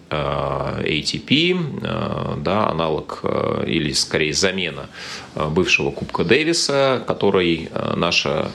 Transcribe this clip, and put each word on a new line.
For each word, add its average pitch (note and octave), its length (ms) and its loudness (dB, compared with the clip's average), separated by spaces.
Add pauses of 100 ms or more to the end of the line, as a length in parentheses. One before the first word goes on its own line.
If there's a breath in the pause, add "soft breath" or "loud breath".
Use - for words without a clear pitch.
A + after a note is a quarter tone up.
A C#2+ 920 -2
T - 160 -2
P, E3+ 340 2
э, E2+ 840 -4
да, F#2 320 0
аналог, D#2+ 520 -2
э, - 460 -2
или D2 240 0
скорее D#2 420 0
замена, E2+ 560 -2 (460 loud breath)
э, D2+ 120 0
бывшего D#2 440 2
Кубка - 320 -4
Дэвиса, C#3 840 4
который, F2+ 640 2
э, - 240 -2
наша E2 600 0